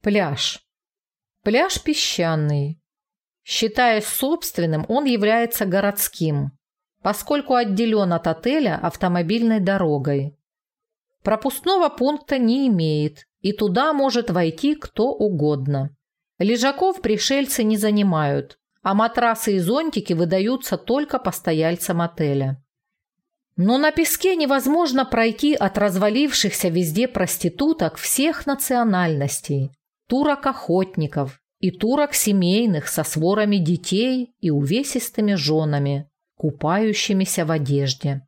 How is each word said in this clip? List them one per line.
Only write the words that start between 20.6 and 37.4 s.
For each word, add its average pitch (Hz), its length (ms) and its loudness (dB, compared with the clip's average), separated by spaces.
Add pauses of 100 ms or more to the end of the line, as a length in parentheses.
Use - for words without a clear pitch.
только 277 420 -2
постояльцам 170 840 -2
отеля. 139 600 -2 (920)
Но 208 220 4
на 302 120 4
песке 339 460 0
невозможно 277 680 2
пройти 233 480 2
от 196 240 0
развалившихся 208 880 0
везде 175 400 0
проституток 196 880 -2
всех - 500 -2
национальностей, 180 1200 0 (380)
турок-охотников 190 1300 -2 (200)
и 185 100 0
турок 277 440 0
семейных 196 760 2
со - 160 -4
сворами 208 520 0
детей 240 840 0
и 175 100 0
увесистыми 208 840 0
женами, 147 760 -2 (260)
купающимися 190 1080 0